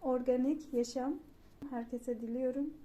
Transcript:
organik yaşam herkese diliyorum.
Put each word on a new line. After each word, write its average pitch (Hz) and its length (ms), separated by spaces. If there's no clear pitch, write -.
organik 254 720
yaşam 254 420
herkese 240 520
diliyorum. 254 520